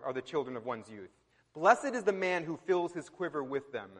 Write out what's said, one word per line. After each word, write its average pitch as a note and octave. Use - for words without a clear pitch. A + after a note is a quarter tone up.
are C3+
the C3
children B2+
of A2+
one's A2+
youth. G2+
Blessed A#3
is A#3
the G3+
man F3+
who D#3
fills F3
his D#3
quiver D3+
with C3+
them. G#2+